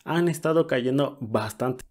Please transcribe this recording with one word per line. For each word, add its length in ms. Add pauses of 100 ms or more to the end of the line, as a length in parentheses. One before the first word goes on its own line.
han 240
estado 380
cayendo 540
bastante. 720